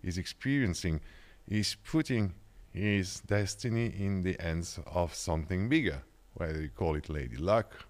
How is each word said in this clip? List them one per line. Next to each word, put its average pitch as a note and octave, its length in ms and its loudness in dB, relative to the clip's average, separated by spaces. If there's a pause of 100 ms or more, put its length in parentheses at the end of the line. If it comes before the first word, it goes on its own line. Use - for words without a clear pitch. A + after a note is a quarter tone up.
is F2+ 160 -2
experiencing. F#2 800 0 (480)
He's G#2 280 0
putting A2+ 580 0 (380)
his G2 480 0
destiny A2 760 0
in G2 240 2
the F2+ 180 2
hands E2 460 -2
of F2 280 0
something F2+ 540 0
bigger, A2 340 2 (320)
whether D#2+ 260 -2
you D#2 100 -4
call D#2+ 260 2
it D2+ 120 -4
Lady B1+ 280 -4
Luck G2+ 360 2 (160)